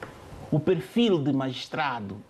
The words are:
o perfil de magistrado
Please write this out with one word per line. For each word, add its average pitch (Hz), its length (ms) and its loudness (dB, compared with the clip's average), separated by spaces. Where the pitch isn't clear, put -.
o 156 80 4
perfil 180 640 2
de 131 80 2
magistrado 127 840 -4